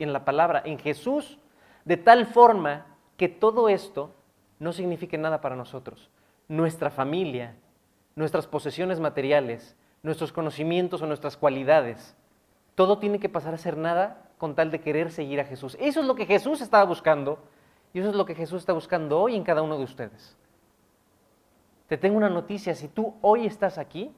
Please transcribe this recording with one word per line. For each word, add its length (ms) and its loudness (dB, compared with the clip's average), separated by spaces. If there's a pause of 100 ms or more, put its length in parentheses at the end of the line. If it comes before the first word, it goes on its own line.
en 140 -4
la 100 -6
palabra, 400 2
en 140 -8
Jesús, 600 -4 (460)
de 140 0
tal 260 8
forma 640 6 (320)
que 100 2
todo 400 2
esto 460 -2 (440)
no 140 -6
signifique 460 -6
nada 240 -2
para 120 -6
nosotros. 560 -14 (380)
Nuestra 400 -2
familia, 680 -4 (600)
nuestras 300 -2
posesiones 540 -4
materiales, 760 -2 (260)
nuestros 300 -6
conocimientos 720 -2
o 40 -4
nuestras 300 -6
cualidades, 800 2 (580)
todo 240 4
tiene 220 -2
que 80 -4
pasar 240 -6
a 60 -8
ser 180 -6
nada 640 -2
con 160 -6
tal 160 2
de 100 -4
querer 320 -2
seguir 260 -6
a 60 -2
Jesús. 340 -12
Eso 220 0
es 60 -2
lo 80 0
que 100 -4
Jesús 380 0
estaba 220 6
buscando 540 0 (540)
y 80 -6
eso 80 -2
es 80 -2
lo 80 2
que 100 -6
Jesús 260 -8
está 120 -2
buscando 480 0
hoy 160 2
en 80 -4
cada 160 2
uno 160 -2
de 80 -4
ustedes. 540 -14 (1500)
Te 120 -4
tengo 180 2
una 140 2
noticia, 440 -4
si 140 -10
tú 320 -6
hoy 240 4
estás 320 -4
aquí, 420 -12